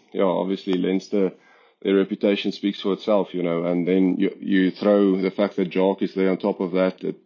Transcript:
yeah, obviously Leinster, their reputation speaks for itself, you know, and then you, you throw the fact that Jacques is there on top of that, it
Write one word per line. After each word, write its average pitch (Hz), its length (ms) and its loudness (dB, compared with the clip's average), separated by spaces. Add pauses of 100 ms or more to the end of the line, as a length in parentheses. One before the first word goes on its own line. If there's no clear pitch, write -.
(120)
yeah, 98 120 0
obviously 92 500 -2
Leinster, 92 580 0 (500)
their 98 140 2
reputation 101 560 0
speaks - 280 -4
for 101 120 -2
itself, 95 420 0
you 87 80 -4
know, 85 220 -2
and 87 240 -2
then 92 300 2
you, 95 200 0
you 92 320 2
throw 101 500 2
the 95 100 0
fact 98 260 -2
that 90 160 -2
Jacques 95 300 0
is 95 120 -4
there 95 160 2
on 92 80 0
top 101 220 -4
of 90 120 -4
that, 92 300 -2
it 87 240 -6